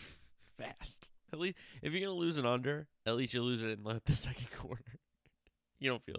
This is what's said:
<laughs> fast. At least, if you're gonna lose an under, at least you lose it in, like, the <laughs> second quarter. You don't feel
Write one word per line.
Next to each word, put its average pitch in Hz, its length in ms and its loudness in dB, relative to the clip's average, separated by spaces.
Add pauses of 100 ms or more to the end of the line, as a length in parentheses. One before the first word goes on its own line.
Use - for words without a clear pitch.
(100)
<laughs> - 480 -20
fast. - 540 -10 (180)
At 151 80 -6
least, 180 180 0 (260)
if 147 100 -2
you're 185 80 2
gonna 190 180 -2
lose 170 200 2
an 127 80 4
under, 135 400 2 (180)
at 113 100 2
least 120 200 2
you 120 80 4
lose 120 200 2
it 110 160 0
in, 104 60 -12
like, 110 220 -2
the 147 60 6
<laughs> 131 40 8
second 123 300 0 (100)
quarter. - 420 -10 (800)
You 135 120 2
don't 120 160 0
feel - 120 -8